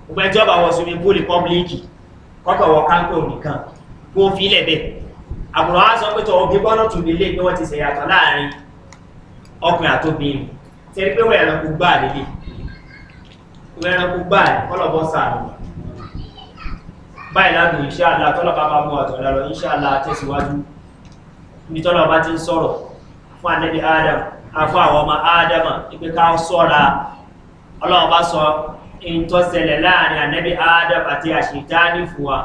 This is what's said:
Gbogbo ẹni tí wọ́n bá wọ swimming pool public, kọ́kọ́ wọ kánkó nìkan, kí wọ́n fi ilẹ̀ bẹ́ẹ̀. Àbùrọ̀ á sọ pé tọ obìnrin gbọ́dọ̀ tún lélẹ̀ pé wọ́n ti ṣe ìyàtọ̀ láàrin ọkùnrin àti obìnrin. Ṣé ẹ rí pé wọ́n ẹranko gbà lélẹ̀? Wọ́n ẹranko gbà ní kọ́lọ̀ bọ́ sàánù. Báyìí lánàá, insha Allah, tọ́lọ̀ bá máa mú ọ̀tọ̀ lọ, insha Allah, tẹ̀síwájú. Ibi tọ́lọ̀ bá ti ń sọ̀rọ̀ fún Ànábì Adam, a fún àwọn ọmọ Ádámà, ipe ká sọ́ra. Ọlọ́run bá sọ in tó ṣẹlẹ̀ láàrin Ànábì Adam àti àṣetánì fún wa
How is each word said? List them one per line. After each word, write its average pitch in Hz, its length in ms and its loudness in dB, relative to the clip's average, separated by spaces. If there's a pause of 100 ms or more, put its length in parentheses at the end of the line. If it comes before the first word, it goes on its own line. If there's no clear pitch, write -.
Gbogbo 170 220 -8
ẹni 190 100 0
tí 214 60 4
wọ́n - 80 6
bá - 100 4
wọ 170 160 4
swimming 170 300 -4
pool 185 200 4
public, 175 460 0 (720)
kọ́kọ́ 160 280 2
wọ 151 160 6
kánkó 175 300 2 (100)
nìkan, 131 320 -6 (480)
kí - 140 -4
wọ́n 196 140 4
fi 190 100 -2
ilẹ̀ 190 220 2
bẹ́ẹ̀. - 260 -2 (600)
Àbùrọ̀ 170 300 2
á 226 160 4
sọ 208 140 -2
pé 214 100 -2
tọ 208 100 -2
obìnrin 185 300 2
gbọ́dọ̀ 220 280 2
tún 170 140 -4
lélẹ̀ 165 300 0
pé 180 80 -4
wọ́n 180 140 0
ti 165 80 -4
ṣe 147 120 -6
ìyàtọ̀ - 320 -4
láàrin 147 420 2 (1080)
ọkùnrin 165 320 2
àti 156 160 0
obìnrin. 139 400 -4 (420)
Ṣé - 100 -12
ẹ 196 40 0
rí - 100 0
pé 226 80 2
wọ́n - 180 4
ẹranko 156 280 0
gbà 175 220 0 (100)
lélẹ̀? 135 260 -4 (1500)
Wọ́n 175 180 -2
ẹranko 180 320 0
gbà 196 180 2
ní - 240 2
kọ́lọ̀ 180 240 -2
bọ́ 160 140 0
sàánù. - 340 -2 (1900)
Báyìí 180 260 2
lánàá, 165 280 2
insha 170 220 -2
Allah, 156 280 2
tọ́lọ̀ - 220 0
bá 151 120 0
máa 147 160 0
mú 147 120 -4
ọ̀tọ̀ 135 260 -4
lọ, 135 260 -2
insha - 220 -6
Allah, 139 220 0 (100)
tẹ̀síwájú. 143 520 -4 (1120)
Ibi 160 160 -8
tọ́lọ̀ 170 260 4
bá 160 120 4
ti 160 120 -2
ń 156 60 -4
sọ̀rọ̀ 165 340 -2 (640)
fún 170 160 -4
Ànábì 160 280 0
Adam, 160 400 2 (340)
a 156 120 0
fún 180 160 2
àwọn 151 200 4
ọmọ 151 120 0 (100)
Ádámà, 165 480 2 (180)
ipe 165 200 -10
ká 165 140 2 (120)
sọ́ra. 165 460 2 (960)
Ọlọ́run 180 300 2
bá 165 120 4
sọ 170 200 0 (580)
in 165 260 -4
tó 175 140 2
ṣẹlẹ̀ 165 400 0
láàrin 180 380 2
Ànábì 170 340 -2
Adam 170 540 2
àti - 260 -4
àṣetánì 165 720 0
fún 147 180 -8
wa 139 200 -2